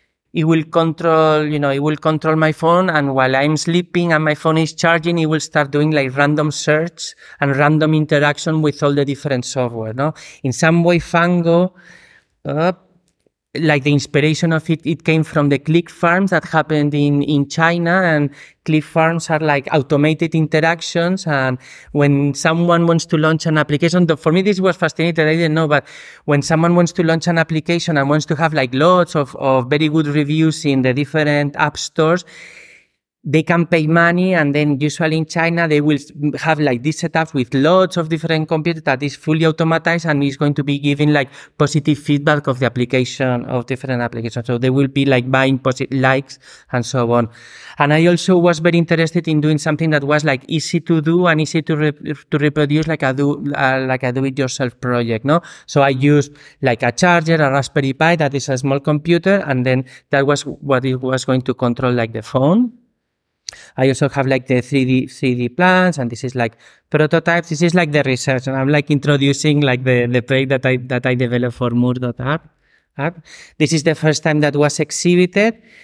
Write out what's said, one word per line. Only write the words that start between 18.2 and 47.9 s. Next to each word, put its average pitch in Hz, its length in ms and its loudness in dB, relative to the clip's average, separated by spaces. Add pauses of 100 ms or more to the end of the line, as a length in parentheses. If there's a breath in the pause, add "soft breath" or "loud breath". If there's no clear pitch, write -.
click 156 200 0
farms 165 480 0
are, 156 80 0
like, 147 340 0
automated 151 640 0
interactions. 165 880 -2
And 131 320 0 (340 loud breath)
when 143 440 2
someone 170 500 2
wants 165 220 0
to 165 100 -2
launch 156 300 0
an 156 100 0
application, 160 480 0
the, 160 120 2
for 160 140 -2
me, 185 120 2
this 190 160 0
was 185 180 0
fascinating. 165 500 -2
I 156 60 2
didn't 160 220 0
know, 160 120 0
but 143 200 0 (380 loud breath)
when 143 180 2
someone 170 320 2
wants 175 160 2
to 180 120 -2
launch 160 220 0
an 170 140 0
application 160 580 -2
and 139 100 0
wants 147 200 0
to 160 80 -2
have, 156 180 -2
like, 131 180 -2
lots 170 440 2
of, 139 220 -4
of 131 300 0
very 151 220 0
good 156 160 2
reviews 151 580 0
in 135 200 2
the 127 100 2
different 147 600 0
app 151 200 0
stores, 165 500 -2 (960 loud breath)
they 156 220 0
can 170 220 0
pay 160 200 0
money, 170 480 2
and 143 220 2
then 147 240 0
usually 151 380 -2
in 156 80 -4
China, 170 420 -2
they 147 140 2
will 151 140 2
s-, 139 140 -8 (300)
have, 156 180 0
like, 127 260 0
this 156 160 -4
setup 160 340 -4
with 127 200 -2
lots 175 440 2
of 160 100 -2
different 160 400 -2
computers 160 360 -2
that 135 200 -2
is 139 100 -4
fully 156 280 -2
automatized 165 680 0
and 143 140 0
is 139 140 -2
going 147 160 0
to 143 100 -2
be 143 160 -2
giving, 143 320 2
like, 139 160 0 (300 loud breath)
positive 147 420 0
feedback 143 480 0
of 127 120 -2
the 131 60 0
application, 123 800 -2
of 123 200 -4
different 131 360 -6
applications. 117 460 -8
So 123 100 0
they 127 120 0
will 135 180 2
be, 139 160 -2
like, 131 260 2
buying 135 300 2
posi-, 131 400 -4
likes 131 400 0 (320 loud breath)
and 120 140 -2
so 120 260 -2
on. 120 160 2 (500 loud breath)
And 147 160 2